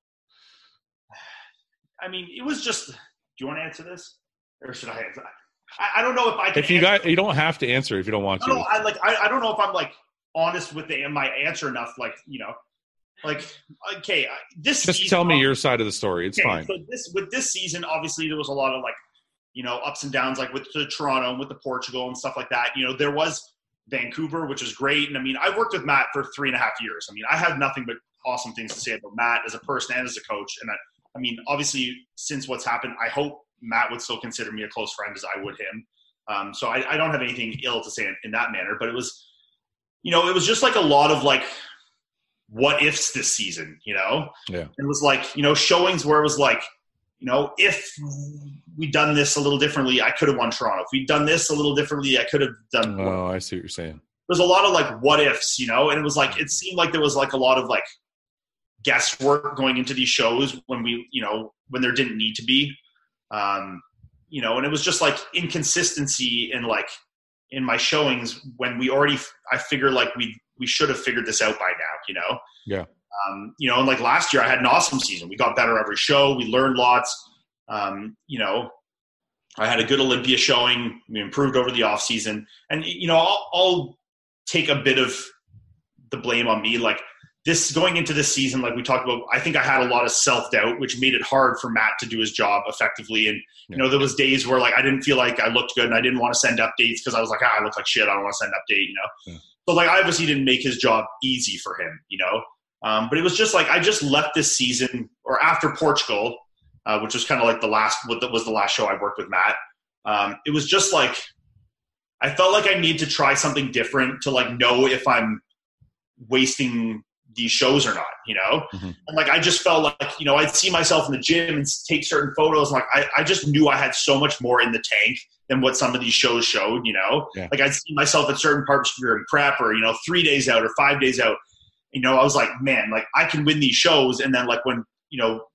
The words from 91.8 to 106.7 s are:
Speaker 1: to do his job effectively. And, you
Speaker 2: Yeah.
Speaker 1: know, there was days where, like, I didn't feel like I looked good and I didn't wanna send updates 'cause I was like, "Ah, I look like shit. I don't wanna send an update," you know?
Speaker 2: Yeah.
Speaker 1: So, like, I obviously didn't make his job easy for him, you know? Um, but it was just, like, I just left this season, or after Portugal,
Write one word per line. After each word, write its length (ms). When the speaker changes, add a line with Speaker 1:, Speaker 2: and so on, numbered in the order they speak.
Speaker 1:
to 60
do 120
his 140
job 340
effectively. 640
And, 80
you 60
Speaker 2:
Yeah. 80
Speaker 1:
know, 100
there 120
was 160
days 320
where, 100
like, 180
I 60
didn't 200
feel 140
like 240
I 80
looked 280
good 100
and 80
I 60
didn't 180
wanna 160
send 240
updates 460
'cause 100
I 60
was 100
like, 120
"Ah, 180
I 40
look 120
like 100
shit. 220
I 60
don't 100
wanna 100
send 180
an 60
update," 300
you 60
know? 140
Speaker 2:
Yeah. 60
Speaker 1:
So, 80
like, 120
I 120
obviously 260
didn't 180
make 160
his 180
job 260
easy 360
for 220
him, 280
you 100
know? 260
Um, 260
but 80
it 60
was 140
just, 180
like, 160
I 80
just 240
left 320
this 220
season, 520
or 180
after 280
Portugal, 640